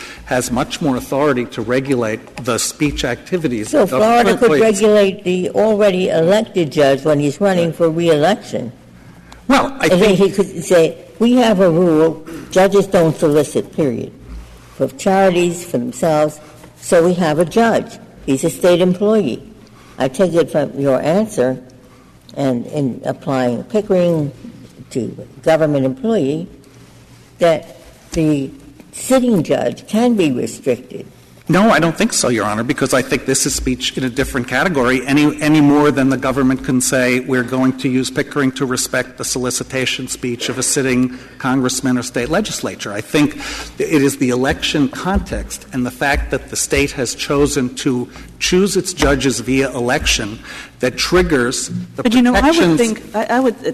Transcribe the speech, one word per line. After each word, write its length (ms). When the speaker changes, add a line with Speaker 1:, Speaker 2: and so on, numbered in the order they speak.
Speaker 1:
has 240
much 320
more 140
authority 500
to 160
regulate 760
the 200
speech 460
activities 680
Speaker 2:
So 140
Speaker 1:
of 60
government 480
Speaker 2:
Florida 0
could 140
Speaker 1:
employees. 300
Speaker 2:
regulate 420
the 260
already 580
elected 640
judge 320
when 160
he's 200
running 320
for 160
re-election. 840
Speaker 1:
Well, 200
I 60
Speaker 2:
And 80
then 240
Speaker 1:
think 20
Speaker 2:
he 140
could 320
say, 420
"We 140
have 260
a 100
rule: 560
judges 380
don't 280
solicit, 580
period. 380
For 140
charities, 760
for 140
themselves, 600
so 280
we 100
have 240
a 60
judge. 540
He's 180
a 60
state 300
employee." 680
I 120
take 240
it 180
from 300
your 200
answer, 640
and 300
in 380
applying 600
Pickering 680
to 380
government 420
employee, 640
that 380
the 380
sitting 520
judge 420
can 300
be 160
restricted. 760
Speaker 1:
No, 220
I 100
don't 160
think 200
so, 160
Your 160
Honor, 180
because 300
I 80
think 240
this 180
is 100
speech 440
in 60
a 40
different 400
category, 580
any, 360
any 180
more 300
than 180
the 80
government 480
can 160
say, 400
"We're 220
going 380
to 100
use 200
Pickering 420
to 120
respect 540
the 80
solicitation 840
speech 400
of 80
a 60
sitting 560
congressman 600
or 40
state 280
legislature." 640
I 80
think 340
it 240
is 140
the 140
election 580
context 840
and 100
the 60
fact 400
that 180
the 80
state 360
has 220
chosen 640
to 320
choose 360
its 200
judges 460
via 360
election 600
that 160
triggers 720
the 360
Speaker 3:
But, 100
you 80
know, 120
I 60
would 140
Speaker 1:
protections 260
Speaker 3:
think, 340
I, 220
I 40
would 180